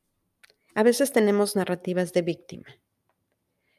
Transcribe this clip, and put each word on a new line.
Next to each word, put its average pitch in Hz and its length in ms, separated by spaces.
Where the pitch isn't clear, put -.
A 208 80
veces 240 300
tenemos 202 440
narrativas 180 560
de 180 100
víctima, - 460